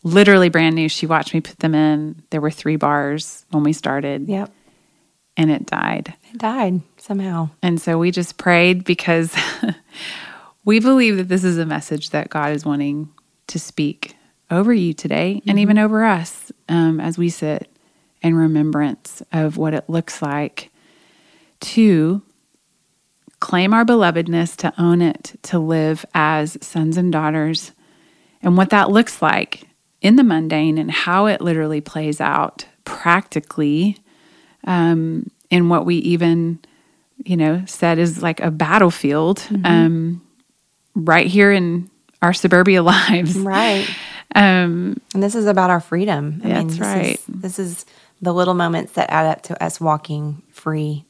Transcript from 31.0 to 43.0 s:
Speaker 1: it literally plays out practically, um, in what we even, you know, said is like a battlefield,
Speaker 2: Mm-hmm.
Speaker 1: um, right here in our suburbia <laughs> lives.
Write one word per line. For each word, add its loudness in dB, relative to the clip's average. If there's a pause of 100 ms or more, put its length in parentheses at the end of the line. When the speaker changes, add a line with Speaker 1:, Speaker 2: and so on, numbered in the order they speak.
Speaker 1:
it 0
literally -2
plays -6
out -2 (200)
practically, -2 (720)
um, 0 (200)
in 4
what 2
we 2
even, 0 (640)
you -2
know, 0
said 0
is 0
like -4
a 0
battlefield, 2
Speaker 2:
Mm-hmm. -4
Speaker 1:
um, 2 (760)
right 2
here 4
in 0 (340)
our 2
suburbia 4
<laughs> 4
lives. 2